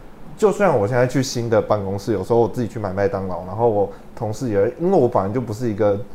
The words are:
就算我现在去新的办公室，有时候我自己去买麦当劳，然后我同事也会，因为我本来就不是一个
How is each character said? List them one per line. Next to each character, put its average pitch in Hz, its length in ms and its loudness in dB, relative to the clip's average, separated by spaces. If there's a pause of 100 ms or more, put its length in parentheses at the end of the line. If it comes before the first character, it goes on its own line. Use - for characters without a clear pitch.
(380)
就 208 140 4
算 190 260 2
我 101 100 2
现 127 80 -2
在 123 100 4
去 135 160 0
新 120 280 -4
的 107 120 4
办 104 220 0
公 98 160 -4
室， 117 140 -2
有 95 100 -2
时 92 80 -4
候 117 80 6
我 117 80 4
自 110 140 -4
己 113 60 -2
去 113 120 -10
买 98 140 -4
麦 101 140 2
当 95 200 -2
劳， 90 180 -6
然 92 100 -8
后 117 140 2
我 101 200 2 (260)
同 107 160 -6
事 120 180 -4
也 101 120 0
会， 117 180 2
因 170 100 0
为 196 80 4
我 127 100 6
本 98 200 0
来 104 60 -4
就 127 80 -2
不 113 100 -6
是 113 180 -4
一 107 60 -2
个 101 240 2 (160)